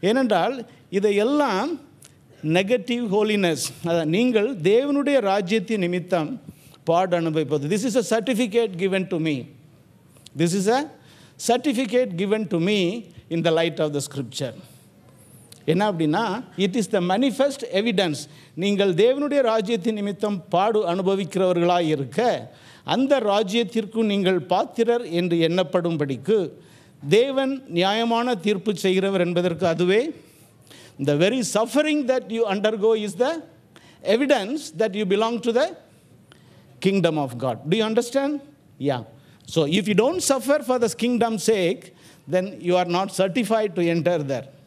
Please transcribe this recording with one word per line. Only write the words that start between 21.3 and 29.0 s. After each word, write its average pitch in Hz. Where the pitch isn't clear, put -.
இருக்க, 151
அந்த 262
ராஜ்யத்திற்கு 214
நீங்கள் 190
பாத்திரர் 233
என்று 170
எண்ணப்படும்படிக்கு 170
தேவன் 262
நியாயமான 226
தீர்ப்பு 202
செய்கிறவர் 190